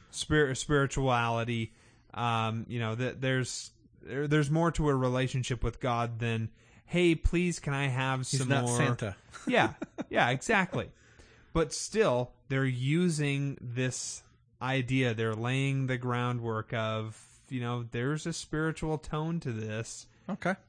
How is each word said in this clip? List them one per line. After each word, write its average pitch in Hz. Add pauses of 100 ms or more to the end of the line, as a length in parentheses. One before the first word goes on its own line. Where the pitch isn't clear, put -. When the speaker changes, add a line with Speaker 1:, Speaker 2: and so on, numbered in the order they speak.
(120)
Speaker 1:
Spir-, 147
spirituality. 120 (420)
Um, 113
you 120
know, 113
that 123
there's, 131 (300)
there, 143
there's 147
more 165
to 151
a 139
relationship 127
with 117
God 117
than, 113 (380)
"Hey, 170
please, 175
can 143
I 139
have 131
Speaker 2:
He's 127
Speaker 1:
some 127
Speaker 2:
not 135
Speaker 1:
more?" 120
Speaker 2:
Santa. 120 (140)
<laughs> -
Speaker 1:
Yeah. 226 (360)
Yeah, 180
exactly. 175 (640)
But 160
still, 131 (180)
they're 135
using 143
this 127 (400)
idea. 131
They're 113
laying 135
the 127
groundwork 120
of, 110 (280)
you 127
know, 120
there's 139
a 165
spiritual 156
tone 160
to 135
this 110 (220)
Speaker 2:
Okay. 185 (140)